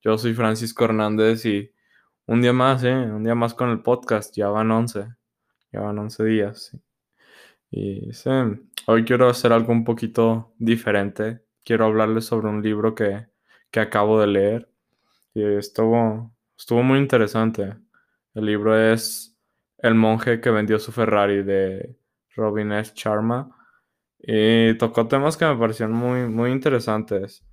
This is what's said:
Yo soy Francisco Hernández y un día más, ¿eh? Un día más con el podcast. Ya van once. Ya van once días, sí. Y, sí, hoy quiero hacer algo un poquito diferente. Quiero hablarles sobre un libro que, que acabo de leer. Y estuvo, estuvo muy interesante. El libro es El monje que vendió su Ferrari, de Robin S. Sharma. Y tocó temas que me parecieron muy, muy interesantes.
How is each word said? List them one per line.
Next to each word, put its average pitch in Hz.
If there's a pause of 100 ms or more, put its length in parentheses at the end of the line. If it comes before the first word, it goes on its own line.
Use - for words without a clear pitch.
Yo 110
soy 113
Francisco 113
Hernández 110
y 101 (540)
un 117
día 123
más, 127
¿eh? 127
Un 110
día 117
más 117
con 123
el 113
podcast. 117
Ya 104
van 110
once. 113 (640)
Ya 101
van 104
once 107
días, 107
sí. - (880)
Y, 101
sí, - (560)
hoy 113
quiero 123
hacer 120
algo 117
un 117
poquito 113
diferente. 110 (180)
Quiero 113
hablarles 110
sobre 110
un 104
libro 107
que, 104 (440)
que 113
acabo 110
de 104
leer. 101 (640)
Y 107
estuvo, 113 (220)
estuvo -
muy 131
interesante. 113 (560)
El 107
libro 107
es - (400)
El 113
monje 113
que 127
vendió 107
su 107
Ferrari, 101
de 98 (360)
Robin 107
S. 107
Sharma. 113 (680)
Y 113
tocó 113
temas 139
que 170
me 147
parecieron 113
muy, 123
muy 117
interesantes. 110